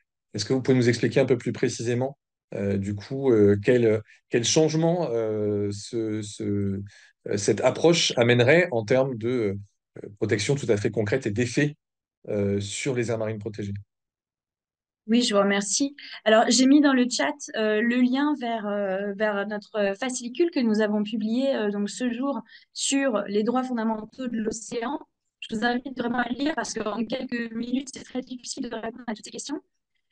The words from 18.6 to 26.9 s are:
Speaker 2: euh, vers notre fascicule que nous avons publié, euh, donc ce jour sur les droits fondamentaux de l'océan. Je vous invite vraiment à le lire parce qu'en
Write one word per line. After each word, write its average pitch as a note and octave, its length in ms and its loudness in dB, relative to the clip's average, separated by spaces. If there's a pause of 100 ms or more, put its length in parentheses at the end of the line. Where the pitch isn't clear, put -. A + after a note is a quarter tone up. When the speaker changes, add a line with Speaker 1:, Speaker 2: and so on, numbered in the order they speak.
Speaker 2:
euh, G3+ 460 -4
vers G3+ 340 -2
notre G#3 500 -4
fascicule B3+ 540 -4
que C#4+ 80 0
nous G#3+ 200 2
avons G#3+ 220 2
publié, A#3 540 -2
euh, G#3 160 -2
donc G3+ 180 -4
ce B3 220 -4
jour B3 280 -4 (320)
sur C4+ 540 0
les G3+ 160 0
droits B3 220 0
fondamentaux A3+ 640 -4
de A3 100 -6
l'océan. A#3 640 -6 (400)
Je - 160 -10
vous G#3+ 80 -2
invite B3 340 -2
vraiment A#3+ 200 -2
à A#3+ 100 -2
le A#3+ 80 -4
lire C#4+ 180 -2
parce A3+ 180 -6
qu'en A3 320 -4